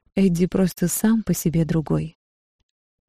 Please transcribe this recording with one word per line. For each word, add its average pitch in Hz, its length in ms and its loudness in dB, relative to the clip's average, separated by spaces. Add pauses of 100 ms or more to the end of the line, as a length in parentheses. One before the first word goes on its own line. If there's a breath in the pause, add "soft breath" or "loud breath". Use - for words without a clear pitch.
(160)
Эдди 185 300 2
просто 175 420 -2
сам 220 340 0
по 180 100 -2
себе 165 320 0
другой. 156 540 -4 (920)